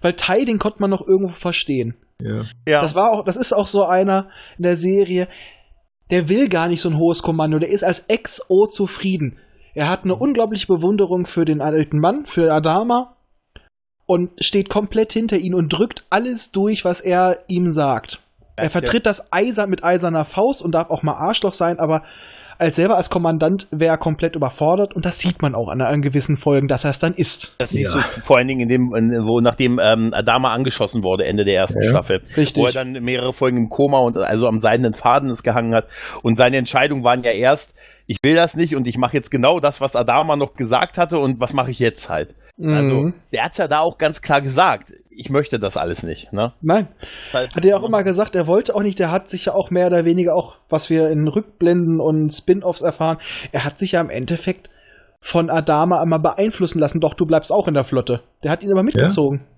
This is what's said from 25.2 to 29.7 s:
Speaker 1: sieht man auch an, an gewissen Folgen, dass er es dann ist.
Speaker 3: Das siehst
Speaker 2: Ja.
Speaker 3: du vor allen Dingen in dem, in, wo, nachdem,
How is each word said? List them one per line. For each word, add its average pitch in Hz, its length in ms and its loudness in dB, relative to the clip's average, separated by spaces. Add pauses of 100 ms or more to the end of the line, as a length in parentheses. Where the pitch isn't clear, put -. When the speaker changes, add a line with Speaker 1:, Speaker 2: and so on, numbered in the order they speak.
Speaker 1:
sieht 180 220 -2
man 143 140 0
auch 117 120 -4
an, 127 120 -4
an 143 220 0
gewissen 139 340 0
Folgen, 143 320 2
dass 135 160 -2
er 147 60 0
es 131 100 -4
dann 170 140 0
ist. - 440 -4
Speaker 3:
Das 123 120 -4
siehst - 240 -2
Speaker 2:
Ja. - 80 0
Speaker 3:
du - 40 -2 (140)
vor 139 160 4
allen 123 100 4
Dingen 131 140 -2
in 117 80 0
dem, 123 260 2
in, 113 160 2 (160)
wo, 117 140 2
nachdem, 120 420 2